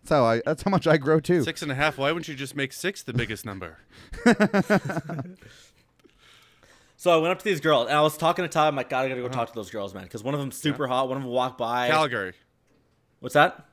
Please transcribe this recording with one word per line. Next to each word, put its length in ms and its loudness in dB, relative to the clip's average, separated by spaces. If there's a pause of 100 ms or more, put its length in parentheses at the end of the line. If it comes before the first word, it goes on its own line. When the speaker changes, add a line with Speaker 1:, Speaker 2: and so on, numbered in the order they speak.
Speaker 1:
That's 80 -20
how 120 6
I, 220 2
that's 180 -4
how 80 2
much 160 2
I 80 6
grow 240 2
too. 240 2
Speaker 2:
Six 200 -4
and 80 -4
a 40 -4
half. 220 0
Why 160 0
wouldn't 160 -6
you 60 -8
just 200 -10
make 160 -4
six 320 -8
the 100 -10
biggest 320 -4
number? 340 -12 (460)
Speaker 1:
<laughs> 1120 0 (1600)
Speaker 3:
So 160 2
I 60 8
went 160 2
up 60 -4
to 40 -18
these 160 0
girls, 300 4
and 80 4
I 40 6
was 140 4
talking 300 0
to 40 -6
Tyler. 200 4
I'm 80 -2
like, 120 -4
"God, 140 0
I 60 -2
gotta 100 -6
go 80 -6
Speaker 2:
Uh-huh. 80 -6
Speaker 3:
talk 140 -2
to 60 -20
those 140 -10
girls, 240 -8
man," 140 -14
'cause 160 -12
one 100 -4
of 60 -2
them's 160 -8
super 300 -2
Speaker 2:
Yeah. 80 -2
Speaker 3:
hot. 160 0
One 80 -4
of 60 -6
them 100 -8
walked 240 -2
by. 320 0
Speaker 2:
Calgary. 420 0 (880)
Speaker 3:
What's 140 -12
that? 400 2